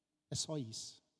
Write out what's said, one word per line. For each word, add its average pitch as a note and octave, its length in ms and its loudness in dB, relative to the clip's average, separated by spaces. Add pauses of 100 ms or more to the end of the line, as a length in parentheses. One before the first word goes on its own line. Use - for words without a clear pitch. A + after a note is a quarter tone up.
(300)
É C3+ 60 2
só D#3 200 2
isso. - 480 -2 (140)